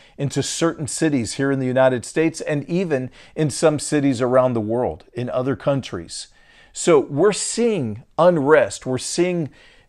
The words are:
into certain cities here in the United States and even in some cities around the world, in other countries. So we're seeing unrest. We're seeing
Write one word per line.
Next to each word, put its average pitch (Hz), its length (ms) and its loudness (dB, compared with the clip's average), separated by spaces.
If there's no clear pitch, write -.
into 139 260 -2
certain 160 460 -2
cities 143 460 -2
here 139 180 0
in 135 80 -2
the 131 60 -2
United 127 400 2
States 160 340 -2
and 147 280 -4
even 160 420 -2
in 151 140 0
some 151 280 2
cities 139 440 0
around 127 320 4
the 113 80 0
world, 107 500 -4
in 123 160 -6
other 127 260 -2
countries. 110 760 -6
So - 260 4
we're 147 360 2
seeing 156 720 -2
unrest. 151 680 4
We're 127 100 0
seeing 170 540 -2